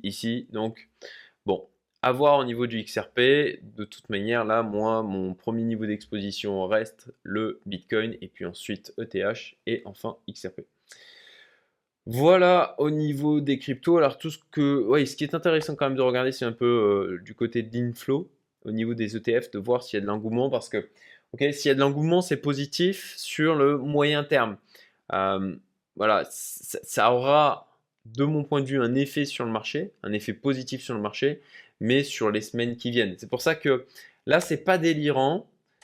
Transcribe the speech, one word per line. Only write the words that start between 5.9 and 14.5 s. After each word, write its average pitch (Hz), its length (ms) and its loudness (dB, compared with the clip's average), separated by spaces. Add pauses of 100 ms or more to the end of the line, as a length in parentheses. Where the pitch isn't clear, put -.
reste 110 460 -4 (100)
le 104 440 -4
Bitcoin 110 540 -4
et 92 80 -14
puis - 160 -14
ensuite - 540 -12
E 113 60 -6
T 98 160 -6
H 107 340 -6 (120)
et 113 180 -4
enfin 104 320 -12 (100)
X - 200 -12
R 92 60 -12
P. - 120 -16 (1400)
Voilà 175 720 6
au 151 120 2
niveau 151 500 0
des 139 180 0
cryptos. 143 400 0
Alors 139 200 4
tout 160 120 -8
ce - 80 -12 (120)